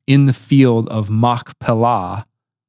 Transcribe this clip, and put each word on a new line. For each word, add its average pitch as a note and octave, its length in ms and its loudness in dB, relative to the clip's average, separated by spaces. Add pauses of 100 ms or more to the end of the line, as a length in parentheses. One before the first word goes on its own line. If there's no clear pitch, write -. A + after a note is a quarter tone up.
in C#3 200 4
the C3+ 80 2
field B2 560 2
of G#2+ 200 -4
Machpelah A2+ 1160 -2 (440)